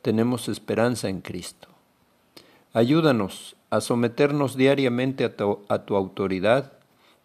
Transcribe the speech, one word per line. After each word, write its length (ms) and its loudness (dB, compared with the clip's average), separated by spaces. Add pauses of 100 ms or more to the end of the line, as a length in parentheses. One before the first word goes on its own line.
tenemos 480 0
esperanza 580 -2
en 140 -6
Cristo. 460 -14 (1040)
Ayúdanos 840 2 (140)
a 120 0
someternos 760 0
diariamente 680 2
a 120 -2
tu, 240 0 (100)
a 160 -2
tu 100 -2
autoridad 760 0 (520)